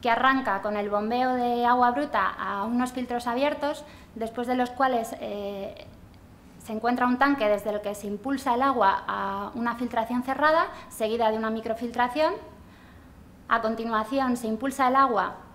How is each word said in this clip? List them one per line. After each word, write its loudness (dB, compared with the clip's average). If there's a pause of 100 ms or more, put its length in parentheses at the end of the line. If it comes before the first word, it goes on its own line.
que 2
arranca 2
con -2
el -2
bombeo 2
de 0
agua 6
bruta 0
a -4
unos 0
filtros -4
abiertos, -2 (300)
después -6
de 0
los 0
cuales, 0
eh, -8 (760)
se -10
encuentra 0
un 2
tanque 4
desde 0
el -4
que -6
se -12
impulsa -2
el 2
agua 2
a -4
una -2
filtración -2
cerrada, 4 (220)
seguida 2
de 0
una 0
microfiltración. 0 (1160)
A 2
continuación, 0
se -6
impulsa 0
el 4
agua 4 (220)